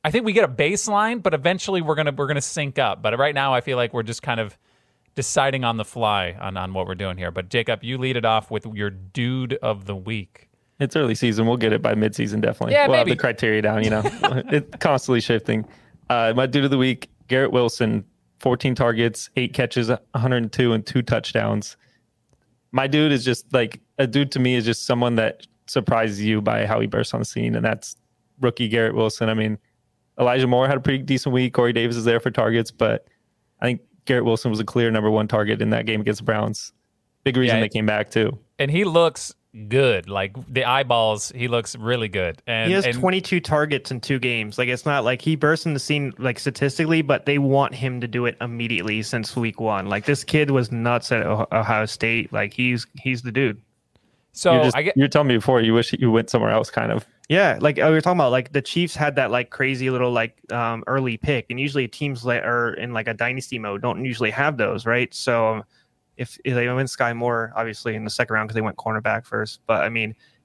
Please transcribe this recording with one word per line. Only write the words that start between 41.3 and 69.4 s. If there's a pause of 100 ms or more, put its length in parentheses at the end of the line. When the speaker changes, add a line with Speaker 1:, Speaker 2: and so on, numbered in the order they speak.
Speaker 1:
he
looks
really
good.
And
Speaker 3:
He
has
Speaker 1:
and
Speaker 3:
twenty-two
targets
in
two
games.
Like,
it's
not
like
he
burst
in
the
scene,
like,
statistically,
but
they
want
him
to
do
it
immediately
since
week
one.
Like,
this
kid
was
nuts
at
Oh-,
Ohio
State.
Like,
he's, (140)
he's
the
dude. (680)
Speaker 1:
So
Speaker 2:
You're
just,
Speaker 1:
I
get
Speaker 2:
you're
telling
me
before
you
wish
you
went
somewhere
else,
kind
of. (240)
Speaker 3:
Yeah,
like,
uh,
we
were
talking
about,
like,
the
Chiefs
had
that,
like,
crazy
little,
like, (160)
um,
early
pick,
and
usually
teams
that
are
in,
like,
a
dynasty
mode
don't
usually
have
those,
right?
So (560)
if,
if
they
went
Sky
Moore,
obviously,
in
the
second
round
'cause
they
went
cornerback
first.